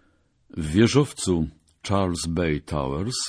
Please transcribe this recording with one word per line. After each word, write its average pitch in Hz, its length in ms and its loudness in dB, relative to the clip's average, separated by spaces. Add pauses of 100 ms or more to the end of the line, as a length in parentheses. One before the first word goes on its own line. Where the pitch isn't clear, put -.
(500)
W 80 180 -6
wieżowcu 92 800 2 (400)
Charles 90 400 0
Bay 82 340 0
Towers, 76 540 -4 (140)